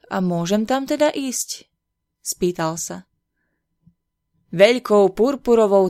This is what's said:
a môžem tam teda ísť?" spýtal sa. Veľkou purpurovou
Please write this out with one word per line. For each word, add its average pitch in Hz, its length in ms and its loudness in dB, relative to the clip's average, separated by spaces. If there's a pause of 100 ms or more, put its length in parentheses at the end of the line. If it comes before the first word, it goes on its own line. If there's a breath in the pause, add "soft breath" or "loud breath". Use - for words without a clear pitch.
a - 160 -8
môžem 180 400 -2
tam 262 240 -4
teda 294 240 0
ísť?" - 560 -8 (560)
spýtal 170 560 -6
sa. 175 240 -14 (1500)
Veľkou 208 560 4
purpurovou 220 760 2